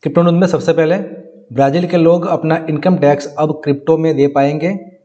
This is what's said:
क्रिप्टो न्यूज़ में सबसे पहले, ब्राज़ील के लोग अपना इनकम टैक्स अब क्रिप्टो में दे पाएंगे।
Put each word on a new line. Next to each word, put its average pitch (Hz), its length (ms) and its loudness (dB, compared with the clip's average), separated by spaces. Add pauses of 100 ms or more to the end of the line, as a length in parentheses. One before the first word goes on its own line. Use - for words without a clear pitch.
क्रिप्टो 156 200 0
न्यूज़ 170 120 4
में 185 120 2
सबसे 170 260 0
पहले, 165 240 2 (580)
ब्राज़ील 139 320 2
के 175 100 -2
लोग 170 300 4
अपना 165 440 -2
इनकम 160 260 0
टैक्स 143 420 0
अब 151 260 -2
क्रिप्टो 147 320 0
में 160 200 0
दे 139 100 2
पाएंगे। 147 520 -2 (260)